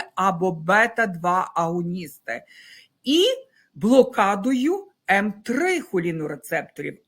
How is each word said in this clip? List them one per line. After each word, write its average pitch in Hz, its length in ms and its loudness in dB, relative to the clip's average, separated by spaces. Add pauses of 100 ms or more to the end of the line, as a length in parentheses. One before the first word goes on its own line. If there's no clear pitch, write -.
(160)
або 185 360 0
бета-два 180 1040 0
агоністи, 170 880 -4 (600)
і 320 220 4 (480)
блокадою 247 1120 2 (240)
М 202 220 2 (120)
три 330 360 -2
холінорецепторів, 160 1160 -6 (100)